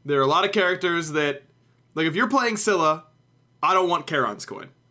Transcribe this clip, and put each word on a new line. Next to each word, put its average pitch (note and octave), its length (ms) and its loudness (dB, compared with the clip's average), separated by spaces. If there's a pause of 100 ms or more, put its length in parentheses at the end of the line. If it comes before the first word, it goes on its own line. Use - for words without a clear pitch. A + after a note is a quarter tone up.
There C#3+ 140 2
are C3+ 40 4
a C3+ 40 4
lot F3 180 2
of G3+ 60 0
characters F3+ 600 0
that, D3 320 -2 (520)
like, D#3+ 120 0
if D#3 80 -2
you're A#3 140 2
playing A#3+ 280 0
Scylla, D#3+ 480 0 (580)
I E3+ 100 2
don't F#3 160 4
want D#3 180 -2
Charon's A2+ 380 -2
coin - 240 -14 (220)